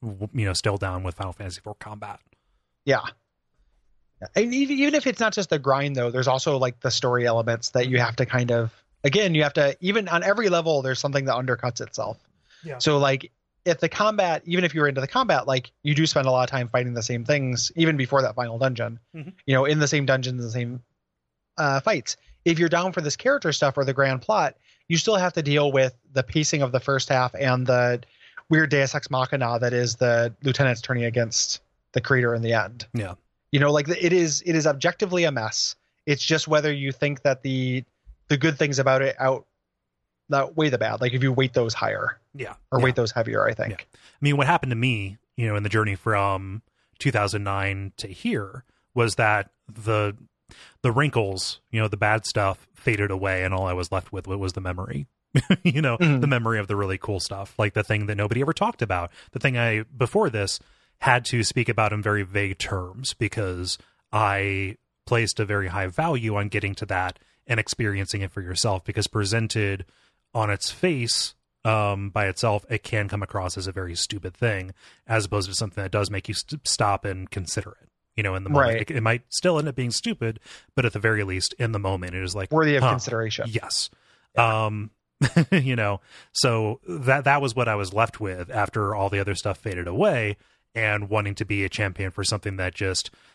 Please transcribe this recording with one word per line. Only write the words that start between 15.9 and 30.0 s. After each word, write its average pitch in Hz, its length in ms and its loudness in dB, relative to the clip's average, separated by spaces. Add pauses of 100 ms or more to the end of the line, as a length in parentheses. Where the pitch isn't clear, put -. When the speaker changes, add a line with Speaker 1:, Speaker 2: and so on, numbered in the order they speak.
Speaker 2:
do 160 100 4
spend 139 200 2
a 131 40 4
lot 127 140 4
of 120 60 -2
time 123 180 -2
fighting 123 260 0
the 117 80 -4
same 117 220 -4
things, 131 500 0
even 160 220 4
before 135 260 2
that 107 140 -2
final 117 220 -4
dungeon, 117 420 -2 (140)
Speaker 1:
Mm-hmm. 160 160 -12 (140)
Speaker 2:
you 135 100 2
know, 131 100 4
in 151 160 2
the 143 80 4
same 143 180 2
dungeons, 127 360 0
the 117 100 -6
same, 120 300 -6 (760)
uh, 139 220 2
fights. 175 360 -2 (280)
If 165 160 4
you're 170 80 4
down 175 240 0
for 180 80 -2
this 147 160 -4
character 262 360 0
stuff 139 240 2
or 139 80 2
the 131 80 0
grand 131 300 2
plot, 190 340 2 (300)
you 170 120 0
still 214 180 2
have 180 180 2
to 165 80 0
deal 143 300 2
with 131 220 4 (180)
the 131 100 2
pacing 151 400 0
of 127 80 0
the 123 100 0
first 135 280 0
half 127 260 2
and 127 320 2
the 123 360 2 (460)
weird 156 220 4
Deus 139 240 2
Ex - 160 -6
Machina 127 500 0
that 120 120 2
is 123 240 0
the 117 360 2 (120)